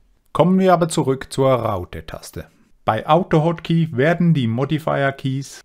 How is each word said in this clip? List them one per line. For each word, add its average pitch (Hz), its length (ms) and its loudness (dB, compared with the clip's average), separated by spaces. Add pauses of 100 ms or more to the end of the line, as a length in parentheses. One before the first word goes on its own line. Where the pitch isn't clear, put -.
(320)
Kommen 180 280 2
wir 185 140 4
aber 170 160 2
zurück 135 400 -2
zur 135 240 2
Raute-Taste. - 920 -6 (400)
Bei 107 220 -2
Auto-Hotkey 165 840 0
werden 165 420 2
die 131 100 0
Modifier-Keys 139 1200 -4